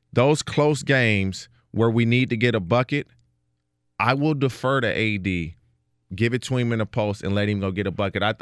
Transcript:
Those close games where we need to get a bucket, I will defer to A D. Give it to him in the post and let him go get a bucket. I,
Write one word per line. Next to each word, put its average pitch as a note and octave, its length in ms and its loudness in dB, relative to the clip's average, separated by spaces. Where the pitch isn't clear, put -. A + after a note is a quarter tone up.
Those C#3 300 4
close D3 400 0
games G#2+ 640 2
where A2+ 160 2
we A#2 140 2
need A#2+ 260 2
to A#2+ 60 -2
get A2+ 180 2
a A2+ 60 0
bucket, A#2+ 480 0
I A2+ 160 2
will D3 200 2
defer C3 480 0
to A#2 60 0
A G#2+ 300 -2
D. F2+ 380 -4
Give A2+ 200 0
it B2+ 80 -4
to C3 160 -4
him A#2+ 160 0
in A2+ 60 -2
the G#2+ 60 -2
post G#2 380 -4
and G2 100 -4
let G2+ 140 0
him G2+ 140 -2
go G2 100 -2
get G2 160 -4
a F#2+ 40 -2
bucket. G2 300 -4
I, G#2+ 200 0